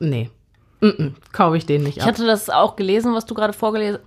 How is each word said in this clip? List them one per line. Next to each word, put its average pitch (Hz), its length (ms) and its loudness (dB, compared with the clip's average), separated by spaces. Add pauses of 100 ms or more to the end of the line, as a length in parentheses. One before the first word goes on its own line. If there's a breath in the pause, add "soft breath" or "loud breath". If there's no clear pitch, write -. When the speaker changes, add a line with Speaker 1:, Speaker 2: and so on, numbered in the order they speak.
Speaker 1:
nee. 123 300 -2 (500)
Mm-mm, 170 340 2 (180)
kaufe 165 240 4
ich 165 100 -2
den 147 160 2
nicht 143 140 -4
Speaker 2:
Ich - 80 -6
Speaker 1:
ab. 226 60 4
Speaker 2:
hatte 226 140 -4
das 214 260 0
auch 190 260 2
gelesen, 214 360 0
was 226 140 -4
du 226 80 -12
gerade 214 180 -2
vorgeles-, 214 540 -4